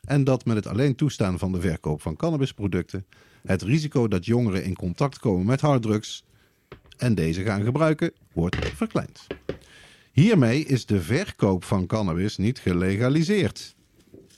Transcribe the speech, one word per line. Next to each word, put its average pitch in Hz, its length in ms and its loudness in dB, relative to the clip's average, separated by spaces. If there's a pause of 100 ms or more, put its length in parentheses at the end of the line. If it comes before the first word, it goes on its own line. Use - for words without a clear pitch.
en 139 180 2
dat 131 220 0
met 117 100 0
het 104 120 -2
alleen 127 280 0
toestaan 101 440 -2
van 92 120 -2
de 90 100 -2
verkoop 80 400 -2
van 78 140 -6
cannabisproducten 101 880 -4 (400)
het 92 160 0
risico 139 460 0
dat 92 180 0
jongeren 113 380 2
in 92 120 -2
contact 98 440 -4
komen 92 260 2
met 127 160 2
harddrugs 110 600 0 (760)
en 123 180 2
deze 82 280 0
gaan 101 200 -2
gebruiken, 156 480 0 (220)
wordt 85 220 -2 (200)
verkleind. - 520 -6 (840)
Hiermee 151 540 4
is 127 200 0
de 101 160 0
verkoop 98 640 0
van 95 220 0
cannabis 95 520 -2
niet 101 220 -2
gelegaliseerd. 120 1160 0 (640)